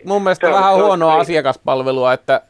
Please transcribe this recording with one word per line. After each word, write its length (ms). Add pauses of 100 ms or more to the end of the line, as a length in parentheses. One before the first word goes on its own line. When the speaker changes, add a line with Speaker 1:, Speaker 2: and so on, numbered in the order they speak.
Speaker 1:
mun 180
mielestä 240
Speaker 2:
Se 80
on, 60
Speaker 1:
vähän 140
Speaker 2:
se 60
on, 60
Speaker 1:
huonoa 260
Speaker 2:
niin. 80
Speaker 1:
asiakaspalvelua, 920
että, 380